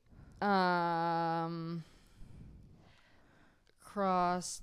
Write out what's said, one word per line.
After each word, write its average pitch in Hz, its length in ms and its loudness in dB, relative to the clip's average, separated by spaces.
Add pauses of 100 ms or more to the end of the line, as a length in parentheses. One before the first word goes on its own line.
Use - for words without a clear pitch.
(400)
Um, 170 1400 2 (2000)
cross 180 800 0